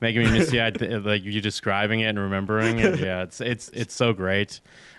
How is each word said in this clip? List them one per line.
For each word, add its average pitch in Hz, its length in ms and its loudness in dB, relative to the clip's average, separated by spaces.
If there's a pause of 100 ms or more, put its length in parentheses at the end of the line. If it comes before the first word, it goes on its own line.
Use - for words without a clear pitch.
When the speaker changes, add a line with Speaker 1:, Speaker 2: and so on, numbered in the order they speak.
Speaker 1:
Making 113 240 2
me 113 80 6
misty-eyed, 117 460 2
th-, 104 260 -4
like, 104 180 0
you 104 180 -4
describing 104 600 0
it 110 80 2
and 107 100 -2
remembering 104 640 0
it. 117 180 2
Speaker 2:
<laughs> 95 60 -2
Speaker 1:
Yeah, 92 180 -2
it's, - 180 -10
it's, 117 280 -4
it's - 260 -8
so 117 180 2
great. 95 480 0 (380)